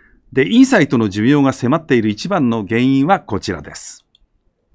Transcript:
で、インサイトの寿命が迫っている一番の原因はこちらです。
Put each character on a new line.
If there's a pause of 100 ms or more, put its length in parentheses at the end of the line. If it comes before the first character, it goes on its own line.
(340)
で、
イ
ン
サ
イ
ト
の
寿
命
が
迫
っ
て
い
る
一
番
の
原
因
は
こ
ち
ら
で
す。 (680)